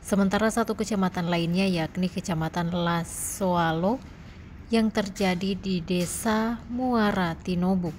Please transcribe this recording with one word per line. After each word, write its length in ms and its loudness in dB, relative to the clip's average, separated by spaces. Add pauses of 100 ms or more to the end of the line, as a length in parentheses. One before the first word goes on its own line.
Sementara 480 2
satu 240 0
kecamatan 480 0
lainnya 400 2
yakni 400 0
Kecamatan 640 -2
Lasoalo 1300 0 (720)
yang 240 4
terjadi 640 0
di 240 -2
Desa 880 0
Muara 640 2
Tinobu. 640 0